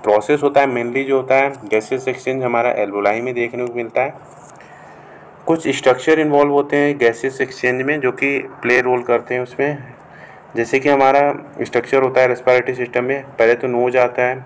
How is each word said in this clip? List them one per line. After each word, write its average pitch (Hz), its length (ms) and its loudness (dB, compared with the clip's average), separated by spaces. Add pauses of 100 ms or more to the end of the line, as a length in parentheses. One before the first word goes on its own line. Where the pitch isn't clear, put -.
process 107 400 2
होता 143 180 4
है 139 60 2
mainly 120 400 -2
जो 135 100 2
होता 127 180 0
है 135 160 2 (180)
gases 127 380 -2
exchange 131 360 -6
हमारा 120 320 0
alveoli 101 460 -2
में 127 120 -6
देखने 120 340 -4
को 117 80 -10
मिलता 120 260 -4
है। 139 120 -4 (1300)
कुछ 165 220 -2 (100)
structure 135 420 2
involve 147 320 2
होते 143 260 2
हैं 143 200 2
gases 123 440 0
exchange 127 400 -2
में 147 180 -2
जो 131 120 0
कि 139 260 -2 (240)
play 123 200 2
role 123 220 0
करते 120 300 -2
हैं 127 80 -4
उसमें। 139 560 -6 (580)
जैसे 117 240 0
कि 135 100 0
हमारा 139 320 4 (400)
structure 123 420 0
होता 131 180 2
है 127 60 4
respiratory 127 480 2
system 123 280 -4
में, 135 200 -4 (160)
पहले 117 160 6
तो 120 120 -6
nose 123 300 0
आता 123 260 2
है 127 220 -2